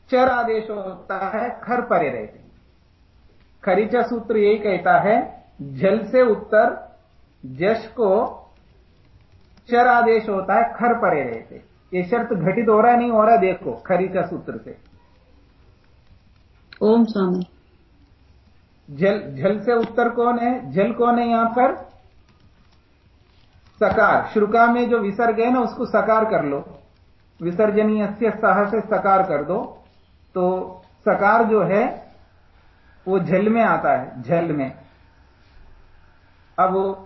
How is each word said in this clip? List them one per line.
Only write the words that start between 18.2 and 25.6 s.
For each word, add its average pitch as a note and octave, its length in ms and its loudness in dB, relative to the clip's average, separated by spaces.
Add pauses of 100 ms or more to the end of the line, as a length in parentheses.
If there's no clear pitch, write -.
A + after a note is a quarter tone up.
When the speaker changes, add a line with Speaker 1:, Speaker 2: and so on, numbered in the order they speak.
Speaker 1:
झल, D#3+ 460 -2
झल G3+ 180 0
से A#3+ 120 -2
उत्तर A#3+ 360 0
कौन A#3+ 300 0
है? A#3 340 -4
झल G3+ 200 0
कौन A#3+ 260 2
है A#3 100 -2
यहाँ A3+ 220 0
पर? B3+ 420 -2 (1800)
सकार। G3 600 2
शुका A3 320 4
में A#3+ 240 2
जो A#3 80 2
विसर्ग G#3+ 420 0
है A#3+ 120 2
ना, B3+ 80 2